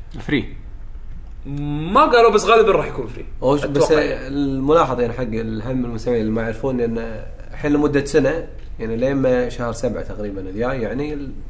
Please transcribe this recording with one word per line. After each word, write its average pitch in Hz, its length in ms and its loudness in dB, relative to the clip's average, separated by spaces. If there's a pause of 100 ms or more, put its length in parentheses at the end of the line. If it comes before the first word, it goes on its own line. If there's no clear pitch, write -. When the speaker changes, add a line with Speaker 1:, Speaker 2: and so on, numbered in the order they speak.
(260)
Speaker 1:
فري. - 300 -2 (1400)
Speaker 2:
ما 277 120 6
قالوا، 233 260 8
بس 202 140 4
غالبًا 202 280 6
راح 147 140 2
يكون 123 200 -6
فري. - 180 -10 (180)
Speaker 3:
هو 135 140 4
شو، 135 120 -2
بس 143 140 4
Speaker 2:
أتوقع 151 200 4
يعني. 131 260 -4
Speaker 3:
الملاحظة، 139 720 2
يعني، 117 120 0
حق 123 100 -4
الهم 113 640 -2
المستمعين 117 360 -2
اللي 110 120 0
ما 113 100 0
يعرفون، 120 380 -2
إن 113 440 -2 (300)
حين 147 180 -2
لمدة 147 320 4
سنة، 156 440 2 (320)
يعني، 113 160 -4
لين 135 200 2
ما 127 320 2
شهر 117 240 -4
سبعة 104 300 -4
تقريبًا 104 380 -6
الجاي، 113 420 -2
يعني، 139 320 -4
ال-، 139 180 -8 (180)